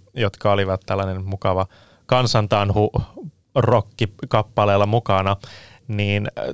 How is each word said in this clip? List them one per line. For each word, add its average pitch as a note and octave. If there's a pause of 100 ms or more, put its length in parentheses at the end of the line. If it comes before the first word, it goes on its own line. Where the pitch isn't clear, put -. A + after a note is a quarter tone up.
(140)
jotka G#2
olivat F#2+
tällainen F#2+
mukava F#2+ (400)
kansantanhu G#2+ (640)
rokkikappaleella G#2+
mukana, G2+ (500)
niin G#2 (260)